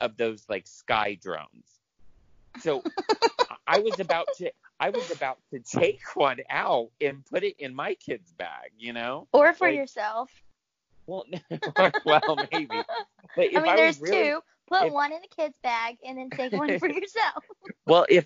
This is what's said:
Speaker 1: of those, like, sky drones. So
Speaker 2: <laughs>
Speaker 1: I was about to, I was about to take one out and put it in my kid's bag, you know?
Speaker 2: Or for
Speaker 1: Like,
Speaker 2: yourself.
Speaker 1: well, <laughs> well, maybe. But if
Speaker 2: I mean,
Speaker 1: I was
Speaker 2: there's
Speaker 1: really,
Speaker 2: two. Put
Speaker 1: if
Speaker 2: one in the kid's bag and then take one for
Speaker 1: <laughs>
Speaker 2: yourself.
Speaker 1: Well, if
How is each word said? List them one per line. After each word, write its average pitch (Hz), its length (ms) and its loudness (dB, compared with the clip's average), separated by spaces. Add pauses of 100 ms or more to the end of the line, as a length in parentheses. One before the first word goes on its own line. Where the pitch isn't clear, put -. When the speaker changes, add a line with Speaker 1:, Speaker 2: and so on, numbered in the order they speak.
Speaker 1:
of 117 160 -4
those, 113 320 -2
like, 98 180 -6
sky 107 560 -2
drones. 78 560 -12 (840)
So 285 220 -2 (440)
Speaker 2:
<laughs> - 400 -2
Speaker 1:
I 175 120 4
was 208 220 -2
about 170 260 0 (120)
to, 180 120 -6 (300)
I 180 100 0
was 220 220 -4
about 135 260 -6 (140)
to 139 80 -10
take 175 400 0 (160)
one 131 240 2 (100)
out 147 380 0 (120)
and 139 240 -2
put 185 200 -4
it 202 160 -4
in 135 120 -8
my 151 220 -6
kid's 92 380 -10
bag, 69 440 -12
you 117 160 -10
know? 123 400 -6
Speaker 2:
Or 294 200 8
for 349 160 0
Speaker 1:
Like, 311 80 0
Speaker 2:
yourself. 240 540 -8 (760)
Speaker 1:
well, 185 180 -10 (360)
<laughs> - 440 2
well, 302 340 4 (120)
maybe. 453 320 -4 (540)
But - 100 4
if - 100 -2
Speaker 2:
I 302 60 4
mean, 320 100 2
Speaker 1:
I - 40 4
was 320 220 4
Speaker 2:
there's - 20 -20
Speaker 1:
really, 359 300 2
Speaker 2:
two. 311 100 -4 (280)
Put 370 180 2
Speaker 1:
if - 60 -2
Speaker 2:
one 285 200 -2
in 320 80 -12
the 381 160 -20
kid's 302 260 -4
bag 233 440 -4
and 262 100 -12
then 262 140 -12
take 254 220 -6
one 226 260 0
for 370 100 -2
Speaker 1:
<laughs> - 0 -
Speaker 2:
yourself. 381 560 -4 (400)
Speaker 1:
Well, 165 240 6
if 170 180 6